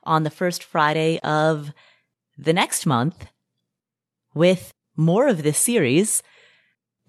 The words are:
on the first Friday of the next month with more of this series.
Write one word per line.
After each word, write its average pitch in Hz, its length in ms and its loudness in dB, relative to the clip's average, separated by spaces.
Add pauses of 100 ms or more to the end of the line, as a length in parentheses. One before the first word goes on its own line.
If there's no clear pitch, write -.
on 160 200 0
the 156 60 -2
first 180 340 -4
Friday 160 600 0
of 151 480 0 (680)
the 143 160 0
next - 320 -2
month 131 400 -2 (1080)
with 180 380 0 (240)
more 170 320 2
of 170 160 0
this 147 140 0
series. 190 640 2 (880)